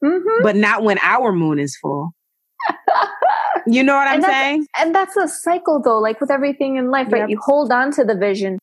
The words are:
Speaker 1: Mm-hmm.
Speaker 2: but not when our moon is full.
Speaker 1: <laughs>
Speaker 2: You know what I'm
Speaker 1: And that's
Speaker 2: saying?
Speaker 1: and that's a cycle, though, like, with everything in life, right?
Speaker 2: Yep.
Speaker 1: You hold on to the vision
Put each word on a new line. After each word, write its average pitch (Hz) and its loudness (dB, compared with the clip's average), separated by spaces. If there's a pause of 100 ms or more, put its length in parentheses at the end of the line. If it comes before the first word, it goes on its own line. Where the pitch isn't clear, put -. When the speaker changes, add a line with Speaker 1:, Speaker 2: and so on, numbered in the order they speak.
Speaker 1:
Mm-hmm. 370 0
Speaker 2:
but 208 4
not 214 2
when 196 2
our 220 2
moon 160 0
is 143 -4
full. 143 -8 (560)
Speaker 1:
<laughs> - -2 (960)
Speaker 2:
You 247 2
know 277 4
what 277 2
I'm 269 2
Speaker 1:
And - 0
that's 269 2
Speaker 2:
saying? 277 0 (140)
Speaker 1:
and 330 0
that's 381 0
a 370 0
cycle, 339 -2
though, 226 2
like, 220 -2
with 277 0
everything 277 -2
in 254 -2
life, 262 0
right? 233 2
Speaker 2:
Yep. 208 -2
Speaker 1:
You 214 -2
hold 277 2
on 262 2
to 285 2
the 208 0
vision 196 -2